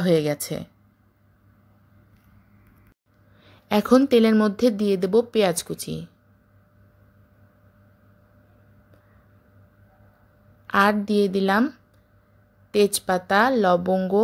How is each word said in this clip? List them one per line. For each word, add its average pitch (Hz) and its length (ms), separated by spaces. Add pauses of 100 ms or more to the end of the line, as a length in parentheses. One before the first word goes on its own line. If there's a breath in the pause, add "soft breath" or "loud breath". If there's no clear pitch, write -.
হয়ে 165 220
গেছে। - 280 (3250 soft breath)
এখন 208 280 (120)
তেলের 226 240
মধ্যে 214 320 (120)
দিয়ে 202 180
দেব 185 160 (160)
পেঁয়াজ 190 280 (100)
কুচি, 160 280 (4000 soft breath)
আর 202 240 (120)
দিয়ে 208 300
দিলাম 196 280 (1120)
তেজপাতা, 196 680 (220)
লবঙ্গ, 185 500 (100)